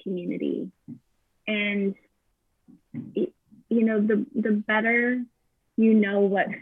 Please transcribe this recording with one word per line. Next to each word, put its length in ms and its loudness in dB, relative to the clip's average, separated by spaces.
community. 680 -6
And, 480 -2
y-, 340 -6
you 140 2
know, 160 2
the, 340 2
the 180 -2
better 720 0
you 180 6
know 260 2
what 260 2